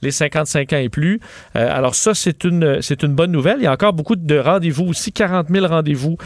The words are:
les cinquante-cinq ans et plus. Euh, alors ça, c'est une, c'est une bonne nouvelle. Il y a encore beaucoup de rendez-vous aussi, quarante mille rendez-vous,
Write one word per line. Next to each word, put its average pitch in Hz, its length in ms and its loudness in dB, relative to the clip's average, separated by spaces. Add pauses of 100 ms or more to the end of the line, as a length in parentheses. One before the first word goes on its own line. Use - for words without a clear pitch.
les 135 100 -2
cinquante-cinq 147 640 -2
ans 147 40 2
et 127 120 0
plus. 180 300 0 (380)
Euh, 117 120 2
alors 127 260 0
ça, 214 180 2
c'est - 320 -2
une, 165 360 2
c'est 147 220 -4
une 147 100 2
bonne 170 180 2
nouvelle. 170 280 2
Il 247 40 -2
y 170 40 2
a 135 60 2
encore 196 200 2
beaucoup 165 220 0
de 151 240 0
rendez-vous 165 460 0
aussi, 175 260 -4
quarante 180 380 0
mille 190 160 2
rendez-vous, 156 500 0 (100)